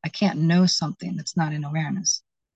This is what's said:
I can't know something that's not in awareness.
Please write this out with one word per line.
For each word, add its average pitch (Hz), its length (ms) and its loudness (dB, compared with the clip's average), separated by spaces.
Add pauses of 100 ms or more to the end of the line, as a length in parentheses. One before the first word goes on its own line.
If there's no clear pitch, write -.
I 156 60 -4
can't 185 320 0
know 170 260 6
something 175 480 -4
that's - 200 -8
not 156 180 0
in 151 100 -4
awareness. 156 580 -2 (340)